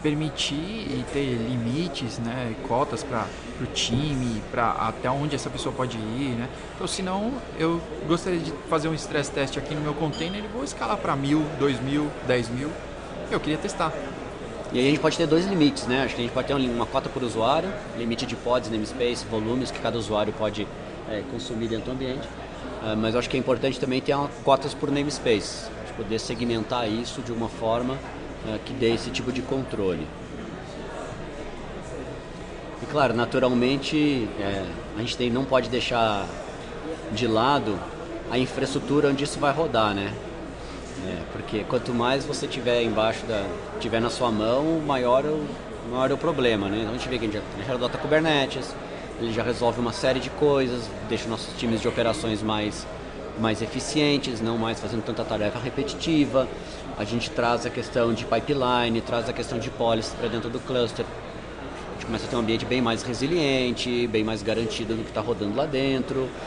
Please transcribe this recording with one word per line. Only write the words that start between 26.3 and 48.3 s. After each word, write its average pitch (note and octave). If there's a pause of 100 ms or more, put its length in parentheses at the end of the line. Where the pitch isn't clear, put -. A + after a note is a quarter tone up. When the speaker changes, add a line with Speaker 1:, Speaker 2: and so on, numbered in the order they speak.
Speaker 2:
isso A#2
de A#2
uma A2+
forma, A#2+ (520)
ah, G#2+
que A#2+
dê A2+
esse A2+
tipo A#2
de B2+
controle. G#2 (2750)
E -
claro, C3+
naturalmente, B2+ (140)
é, G2 (320)
a -
gente A#2+
tem, B2
não C3
pode C3
deixar A2 (840)
de A2+
lado A2 (500)
a A#2+
infraestrutura C3+
onde C#3
isso C#3+
vai C#3
rodar, A#2
né? G2+ (920)
É, F#2 (140)
porque G#2+
quanto B2
mais B2+
você C#3+
tiver A#2+
embaixo A2
da, G#2 (340)
tiver A2+
na A#2
sua A#2+
mão, C3
maior C3+
é D3+
o, D3+ (460)
maior C3
é C#3
o C#3
problema, B2
né? G2+
Então A2+
a -
gente B2
vê B2
que A2+
a -
gente G2+ (160)
já, G2+
já A#2
adota B2
Kubernetes, C#3+ (480)